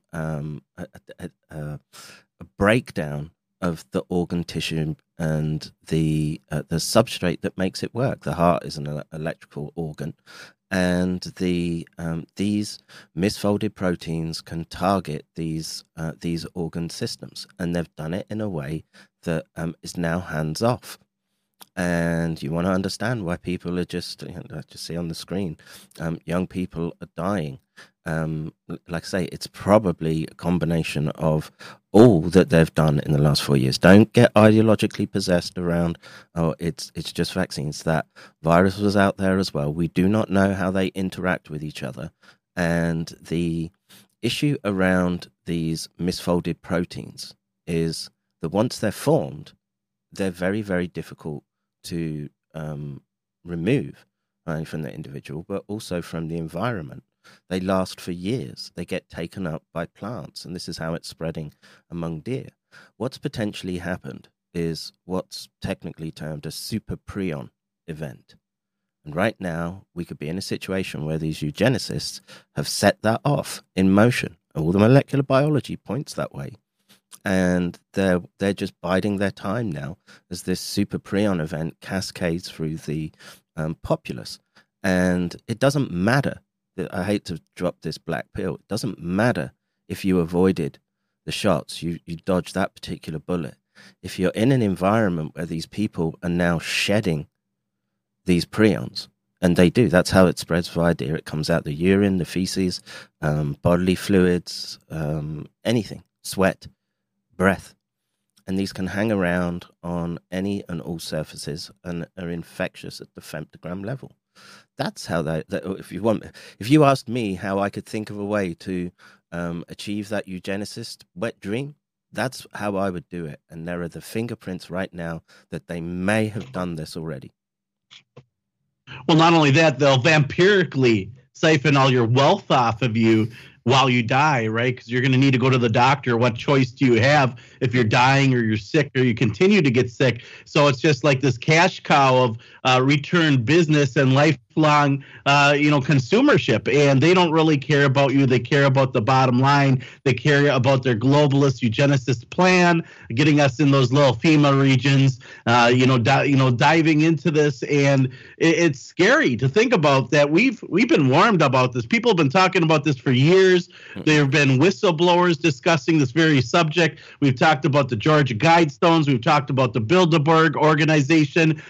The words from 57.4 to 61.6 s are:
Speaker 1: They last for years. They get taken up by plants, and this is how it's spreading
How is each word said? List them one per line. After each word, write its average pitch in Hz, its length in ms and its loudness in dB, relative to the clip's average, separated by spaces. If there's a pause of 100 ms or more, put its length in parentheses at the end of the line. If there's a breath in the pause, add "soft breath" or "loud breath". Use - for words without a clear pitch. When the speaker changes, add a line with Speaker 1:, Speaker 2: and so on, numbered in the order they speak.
Speaker 1:
They 92 100 -4
last 92 420 -4
for 92 100 -10
years. 90 640 -8
They 87 100 -12
get - 240 -10
taken 92 360 -10
up 78 180 -10 (100)
by 82 120 -8
plants, 101 600 -16
and 82 100 -12
this - 120 -14
is 85 100 -12
how 82 160 -8
it's - 140 -10
spreading 80 460 -10 (360 soft breath)